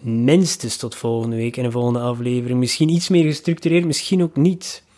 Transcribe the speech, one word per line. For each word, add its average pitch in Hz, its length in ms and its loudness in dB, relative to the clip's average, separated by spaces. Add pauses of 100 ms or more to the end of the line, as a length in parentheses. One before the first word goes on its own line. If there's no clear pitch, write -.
minstens 123 760 2
tot 120 180 -10
volgende 117 420 -4
week 117 200 -4
in 131 60 -4
de 120 80 -2
volgende 120 300 0
aflevering. 123 580 -2
Misschien 127 300 2
iets 170 200 0
meer 175 160 4
gestructureerd, 165 600 0
misschien 175 380 0
ook 165 140 -2
niet. 170 460 0 (160)